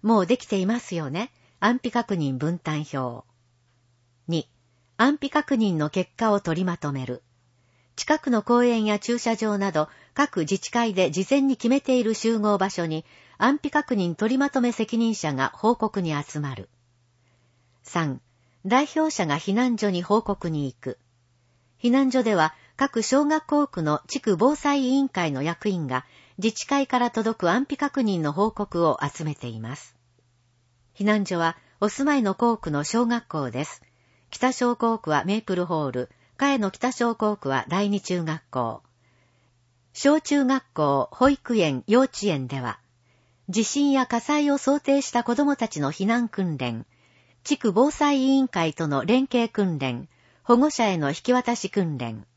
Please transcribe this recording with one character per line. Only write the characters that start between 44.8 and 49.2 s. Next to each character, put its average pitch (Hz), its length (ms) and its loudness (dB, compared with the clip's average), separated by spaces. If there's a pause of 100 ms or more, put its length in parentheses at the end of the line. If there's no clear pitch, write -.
し - 100 -6
た 240 120 0
子 233 100 0
ど 277 120 2
も 285 100 2
た 226 120 -4
ち 151 140 -6
の 139 100 0
避 190 140 -4
難 233 220 0
訓 175 300 -4
練、 120 280 -6 (580)
地 - 140 0
区 220 140 0
防 233 180 4
災 285 340 2
委 - 40 2
員 269 200 4
会 165 260 -2
と 165 140 -4
の 139 180 0
連 247 200 4